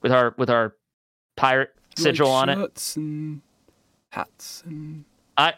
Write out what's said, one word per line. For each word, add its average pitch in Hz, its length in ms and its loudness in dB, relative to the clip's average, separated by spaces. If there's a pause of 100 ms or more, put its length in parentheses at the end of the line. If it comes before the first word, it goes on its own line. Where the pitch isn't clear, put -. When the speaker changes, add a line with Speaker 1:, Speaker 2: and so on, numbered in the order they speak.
Speaker 1:
with 123 100 2
our, 123 260 4
with 127 120 0
our 117 240 2 (640)
pirate 131 340 2 (200)
Speaker 2:
Like - 80 -14
Speaker 1:
sigil 151 320 2
on 131 180 4
it. 143 80 0
Speaker 2:
shirts - 400 -8
and 151 460 -8 (680)
hats - 560 -14
and 151 380 -14 (320)
Speaker 1:
I, 156 220 2